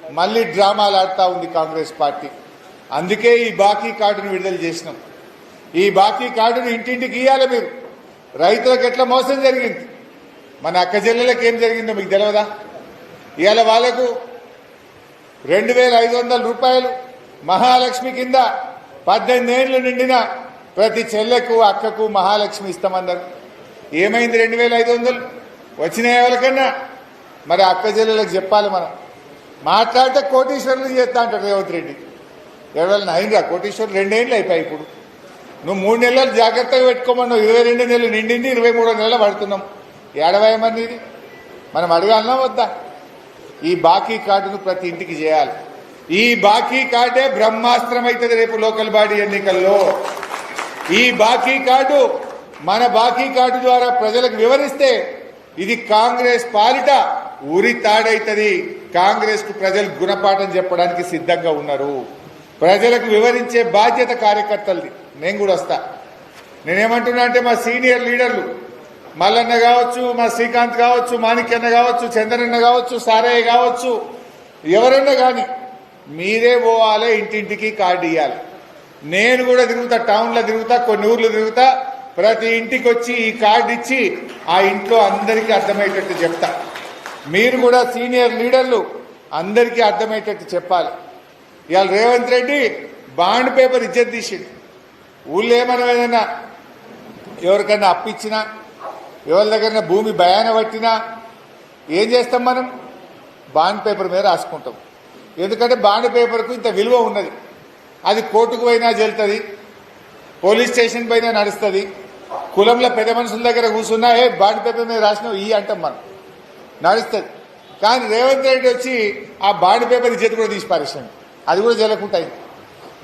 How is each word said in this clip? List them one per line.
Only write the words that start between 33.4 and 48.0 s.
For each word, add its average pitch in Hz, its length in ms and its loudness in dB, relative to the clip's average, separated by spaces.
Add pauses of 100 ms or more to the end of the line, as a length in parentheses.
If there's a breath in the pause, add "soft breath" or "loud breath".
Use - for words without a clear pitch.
కోటీశ్వరులు? 196 520 -6
రెండేళ్ళు 214 400 0
అయిపోయి. 180 260 0
ఇప్పుడు 151 220 -8 (840)
నువ్వు 190 180 -4
మూడు 226 160 2
నెలలు 254 320 4
జాగ్రత్తగా 233 540 2
పెట్టుకోమన్నావు, 240 560 2
ఇరవై 226 220 4
రెండు 240 200 2
నెలలు 240 240 2
నిండింది, 226 420 -2
ఇరవై 233 220 2
మూడో 226 220 2
నెల 220 220 0
పడుతున్నాం. 202 460 0 (540)
ఏడవాయమని 220 640 2
ఇది 233 180 -10 (760)
మనం 170 160 0
అడగాలనా 214 440 2
వద్దా? 240 400 -2 (880)
ఈ 170 120 0
బాకీ 196 420 2
కార్డును 196 400 -2
ప్రతి 185 300 -6
ఇంటికి 165 360 -8
చేయాలి. 156 280 0 (600)
ఈ 233 240 2
బాకీ 220 480 2
కార్డే 247 440 2
బ్రహ్మాస్త్రం 233 800 0